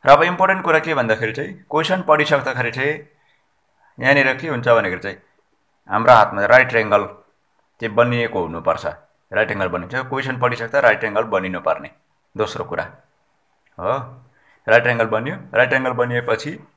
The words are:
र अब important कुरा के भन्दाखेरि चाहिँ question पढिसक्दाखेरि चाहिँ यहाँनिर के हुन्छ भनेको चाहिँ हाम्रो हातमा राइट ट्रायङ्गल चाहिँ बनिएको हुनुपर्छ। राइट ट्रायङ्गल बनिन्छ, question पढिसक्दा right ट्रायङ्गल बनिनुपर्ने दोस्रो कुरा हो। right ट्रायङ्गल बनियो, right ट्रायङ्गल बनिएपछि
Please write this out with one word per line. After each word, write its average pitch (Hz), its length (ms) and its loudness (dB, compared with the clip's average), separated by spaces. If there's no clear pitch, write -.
र - 20 2
अब 147 140 8
important 185 420 0
कुरा 165 140 2
के 156 160 -2
भन्दाखेरि 113 380 -2
चाहिँ 151 220 -10
question 165 320 -2
पढिसक्दाखेरि 139 680 0
चाहिँ 143 380 -4
यहाँनिर 131 380 2
के 156 100 -10
हुन्छ 127 200 -4
भनेको 101 300 2
चाहिँ 95 200 -12
हाम्रो 113 240 4
हातमा 104 340 4
राइट 127 220 6
ट्रायङ्गल 107 360 2
चाहिँ 110 140 -8
बनिएको 117 480 0
हुनुपर्छ। 82 440 -4
राइट - 600 -6
ट्रायङ्गल 98 200 -4
बनिन्छ, 87 260 -8
question 131 460 -6
पढिसक्दा 120 400 -2
right 110 180 4
ट्रायङ्गल 110 240 -2
बनिनुपर्ने 92 680 -4
दोस्रो 104 280 -6
कुरा - 200 -8
हो। 90 120 -4
right 117 140 6
ट्रायङ्गल 117 240 0
बनियो, 117 300 -4
right 123 140 2
ट्रायङ्गल 131 240 0
बनिएपछि 120 720 -4